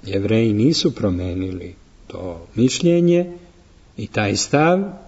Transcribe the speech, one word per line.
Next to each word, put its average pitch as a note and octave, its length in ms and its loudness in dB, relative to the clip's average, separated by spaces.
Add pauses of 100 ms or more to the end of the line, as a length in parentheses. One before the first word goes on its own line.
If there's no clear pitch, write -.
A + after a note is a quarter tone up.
Jevreji G#2+ 460 2
nisu A2+ 420 2
promenili F#2 800 -4 (320)
to E2+ 480 -12
mišljenje E3+ 720 2 (720)
i G#2+ 100 -10
taj G#2 300 -2
stav E3+ 480 2 (240)